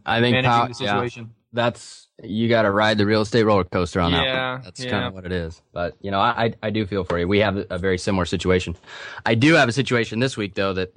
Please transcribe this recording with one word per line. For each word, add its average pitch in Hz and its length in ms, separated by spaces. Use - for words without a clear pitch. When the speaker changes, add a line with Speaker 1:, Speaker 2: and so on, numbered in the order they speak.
Speaker 1:
I 113 160
think 123 140
Speaker 2:
managing 127 160
Speaker 1:
pow-, 120 160
Speaker 2:
the 120 180
Speaker 1:
yeah. 101 60
Speaker 2:
situation. 113 440
Speaker 1:
That's, 117 560
you 113 260
gotta 113 220
ride 107 280
the 101 80
real 107 160
estate 113 220
roller 104 200
coaster 92 360
on 85 120
that 85 60
one. 107 80
Speaker 2:
Yeah, 131 360
Speaker 1:
That's 131 220
Speaker 2:
yeah. 127 60
Speaker 1:
kinda 107 220
what 95 120
it 90 80
is. 85 300
But, 87 280
you 98 100
know, 98 80
I, 113 280
I, 113 80
I 110 60
do 107 140
feel 95 200
for 85 140
you. 87 100
We 101 100
have 101 320
a 92 80
very 92 180
similar 92 300
situation. 90 500
I 113 120
do 147 180
have 143 140
a 120 40
situation 117 460
this 131 180
week, 101 180
though, 98 200
that 92 220